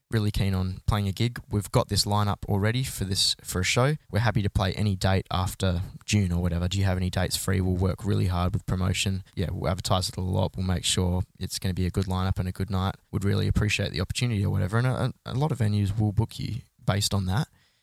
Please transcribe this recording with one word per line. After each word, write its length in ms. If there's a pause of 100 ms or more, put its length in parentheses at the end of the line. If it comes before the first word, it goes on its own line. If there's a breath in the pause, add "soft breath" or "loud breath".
really 220
keen 220
on 320
playing 220
a 40
gig. 280 (100)
We've 220
got 180
this 160
lineup 420
already 360
for 200
this, 400
for 180
a 20
show. 320 (160)
We're 80
happy 240
to 60
play 240
any 220
date 360
after 500 (240)
June 260
or 80
whatever. 280
Do 100
you 60
have 140
any 120
dates 260
free? 260
We'll 140
work 300
really 220
hard 260
with 140
promotion. 560 (120 loud breath)
Yeah, 160
we'll 200
advertise 380
it 80
a 40
lot. 340
We'll 120
make 180
sure 380 (160)
it's 200
gonna 140
be 140
a 40
good 140
lineup 340
and 80
a 60
good 160
night. 260 (160)
Would 140
really 220
appreciate 440
the 100
opportunity," 440
or 40
whatever. 280
And 100
a, 260 (120)
a 80
lot 180
of 80
venues 400
will 140
book 260
you 220 (240)
based 280
on 120
that. 220 (360 soft breath)